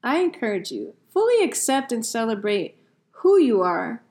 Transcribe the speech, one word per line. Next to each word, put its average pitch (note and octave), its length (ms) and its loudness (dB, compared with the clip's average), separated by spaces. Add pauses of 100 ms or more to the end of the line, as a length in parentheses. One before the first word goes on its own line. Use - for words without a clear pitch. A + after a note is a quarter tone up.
I C#4 160 -2
encourage G#3+ 520 -4
you, G#2 240 -10 (180)
fully A4+ 300 2
accept C4+ 480 -2
and A3+ 120 -4
celebrate G#3 720 -4 (340)
who G4 260 4
you A#3+ 240 4
are F3+ 500 -2